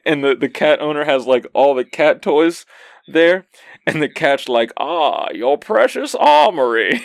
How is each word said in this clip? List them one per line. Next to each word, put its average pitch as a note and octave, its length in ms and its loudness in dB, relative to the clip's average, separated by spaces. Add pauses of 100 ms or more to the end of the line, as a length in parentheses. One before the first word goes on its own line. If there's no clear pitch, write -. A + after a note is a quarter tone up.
and D3 180 -2
the, C#3 120 2
the B2 140 -4
cat D3+ 320 0
owner D3+ 240 -4
has, C#3 200 -2
like, B2 280 0
all C#3 200 2
the B2+ 120 -2
cat D3+ 360 0
toys E3 440 -2 (420)
there, E3+ 380 2 (400)
and D3+ 160 -4
the C#3+ 80 -2
cat's C#3 380 -2
like, A#2 300 0
Ah, C#3 560 -2
your A#2+ 240 -2
precious B3+ 580 -2
armory. D3 880 2